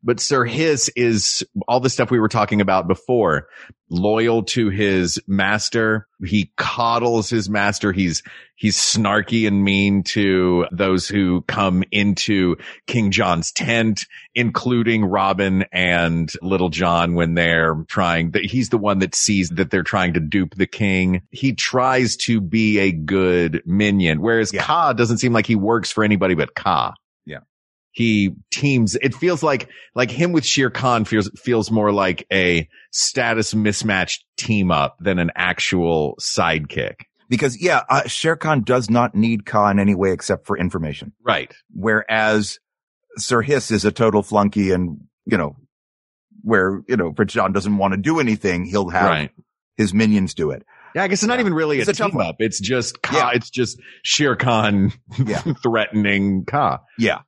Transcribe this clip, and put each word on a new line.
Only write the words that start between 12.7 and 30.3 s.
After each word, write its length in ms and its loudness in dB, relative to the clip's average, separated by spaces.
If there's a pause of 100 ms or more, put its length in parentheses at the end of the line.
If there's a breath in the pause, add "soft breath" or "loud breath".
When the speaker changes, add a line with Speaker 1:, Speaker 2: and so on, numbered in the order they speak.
Speaker 1:
King 240 0
John's 400 0
tent, 560 -2 (260 loud breath)
including 720 0
Robin 680 0
and 600 0 (100)
Little 280 0
John 440 0
when 220 0
they're 400 2 (120)
trying, 440 0
that 140 -2
he's 240 -4
the 100 0
one 200 0
that 140 -2
sees 360 0
that 200 -2
they're 140 0
trying 320 0
to 40 0
dupe 360 -2
the 100 0
king. 640 0
He 240 -2
tries 640 0 (100)
to 160 2
be 380 2
a 120 2
good 760 0
minion, 520 2
whereas 320 0
Speaker 2:
Yeah. 120 -4
Speaker 1:
Kaa 300 2
doesn't 260 0
seem 120 0
like 140 2
he 100 0
works 360 0
for 120 0
anybody 300 2
but 220 -2
Kaa. 400 -2 (320)
Speaker 2:
Yeah. 120 -14 (540)
Speaker 1:
He 380 0 (200)
teams, 440 0
it 180 -2
feels 300 0
like, 240 0 (280 loud breath)
like 140 0
him 220 0